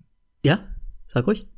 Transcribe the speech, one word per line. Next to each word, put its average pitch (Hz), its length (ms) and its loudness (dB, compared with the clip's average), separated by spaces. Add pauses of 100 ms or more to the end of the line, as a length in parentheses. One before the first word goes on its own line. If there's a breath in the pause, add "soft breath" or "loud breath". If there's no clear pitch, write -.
(440)
Ja? 151 200 4 (440)
Sag 123 180 0
ruhig. 214 180 0 (140)